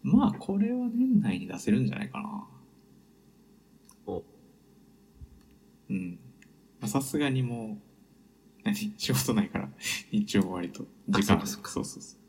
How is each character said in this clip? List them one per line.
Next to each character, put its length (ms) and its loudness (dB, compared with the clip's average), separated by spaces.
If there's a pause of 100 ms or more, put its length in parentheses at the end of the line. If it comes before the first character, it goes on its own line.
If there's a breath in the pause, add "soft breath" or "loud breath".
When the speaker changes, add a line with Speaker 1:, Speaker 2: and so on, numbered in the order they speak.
Speaker 1:
ま 260 6
あ、 40 2
こ 260 -4
れ 140 2
は 160 -2
年 320 4
内 180 0
に 80 -8
出 120 -8
せ 120 0
る 100 6
ん 60 2
じ 60 0
ゃ 40 -6
な 80 -6
い 60 -10
か 120 -8
な。 240 -10 (1600)
Speaker 2:
お。 160 -6 (1700)
Speaker 1:
う 60 -2
ん。 240 -4 (640)
ま 60 -6
あ、 20 -2
さ 120 2
す 180 -2
が 120 2
に 120 2
も 380 -6
う、 20 -20 (840)
何？ 340 -2
仕 160 0
事 180 0
な 120 4
い 40 -6
か 120 -4
ら、 100 -8 (400 loud breath)
日 260 2
曜 60 6
も 120 -2
割 160 -4
と 140 -12 (240)
時 140 2
間、 180 4
Speaker 2:
あ、 60 -6
そ 140 -8
う 20 -20
か、 80 -12
そ 100 -4
う 40 -2
か。 0 -
Speaker 1:
そ 0 -
う 0 -
そ 160 -12
う 20 -18
そ 140 -20
う。 20 -20 (100)